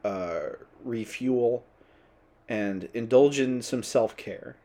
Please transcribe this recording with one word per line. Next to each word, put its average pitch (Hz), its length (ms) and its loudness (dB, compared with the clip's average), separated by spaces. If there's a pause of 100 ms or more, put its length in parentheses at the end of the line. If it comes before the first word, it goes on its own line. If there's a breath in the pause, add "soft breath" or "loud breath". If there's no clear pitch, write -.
uh, 87 460 -4 (340)
refuel, 120 800 -2 (840 soft breath)
and 101 460 -4
indulge 127 460 6
in 127 220 0
some 120 200 -4
self-care - 720 -2 (100)